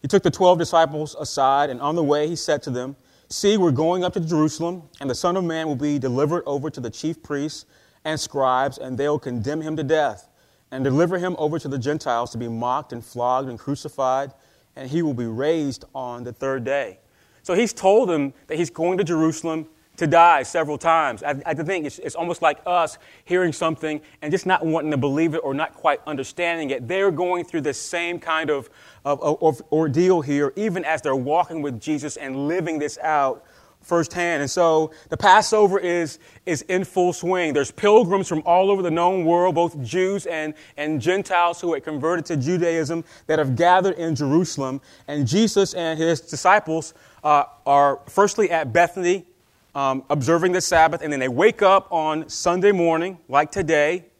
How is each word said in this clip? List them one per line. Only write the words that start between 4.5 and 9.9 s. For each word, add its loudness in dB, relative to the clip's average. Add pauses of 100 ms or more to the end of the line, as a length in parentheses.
and -6
the -2
Son -2
of -2
Man -4
will -4
be -2
delivered -2
over -4
to -14
the -8
chief -8
priests -8 (380)
and -4
scribes, 0
and -10
they'll 0
condemn -6
him -6
to -4
death -2 (420)